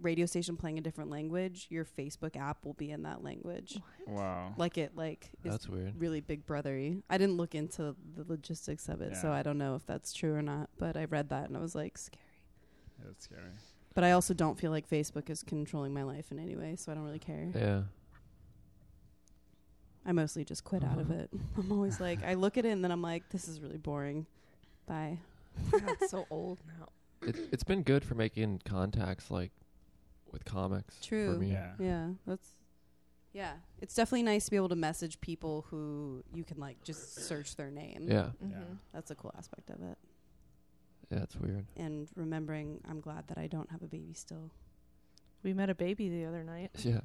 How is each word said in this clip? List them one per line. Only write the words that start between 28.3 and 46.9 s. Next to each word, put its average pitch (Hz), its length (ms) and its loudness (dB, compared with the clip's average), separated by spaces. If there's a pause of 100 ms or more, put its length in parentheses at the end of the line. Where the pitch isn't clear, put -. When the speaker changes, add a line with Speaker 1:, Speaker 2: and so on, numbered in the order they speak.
Speaker 4:
contacts, 95 680 2
like, 90 200 0 (800)
with - 140 -8
comics 95 520 0
for - 120 -16
Speaker 1:
True. 208 280 4
Speaker 4:
me. 190 140 2
Speaker 3:
Yeah. 180 280 0
Speaker 1:
Yeah, 175 280 2 (180)
that's, - 300 -6 (800)
yeah. 190 200 -6 (260)
It's - 140 -8
definitely 233 300 6
nice 214 220 6
to - 60 -4
be 202 60 6
able 185 120 6
to 175 60 2
message 160 460 0
people 160 480 -4
who 147 540 -4 (100)
you 165 100 -6
can, 147 160 -10
like, 139 240 -8
just - 320 -10
search 147 400 -4
their 143 140 -6
name. 143 400 -8
Speaker 4:
Yeah. 107 220 6 (120)
Speaker 2:
Mm-hmm. 196 80 -2
Speaker 3:
Yeah. 190 60 -6 (360)
Speaker 1:
That's 160 180 -10
a 147 40 -10
cool - 220 -10
aspect - 320 -16
of - 140 -10
it. 87 140 -8 (1120)
Speaker 4:
Yeah, - 100 4
it's - 160 -4
weird. 98 300 0 (100)
Speaker 1:
And 151 380 -4
remembering, 156 760 -4
I'm 160 100 -6
glad 151 280 -8
that 170 100 -8
I 156 80 -2
don't 156 260 -4
have 165 120 -10
a 165 40 -8
baby 160 260 -10
still. 160 360 -12 (960)
Speaker 2:
We 190 100 2
met 190 160 4
a 185 60 4
baby 190 340 2
the 170 160 0
other 165 180 -4
night. 170 280 -8 (120)
Speaker 4:
Yeah, 117 220 4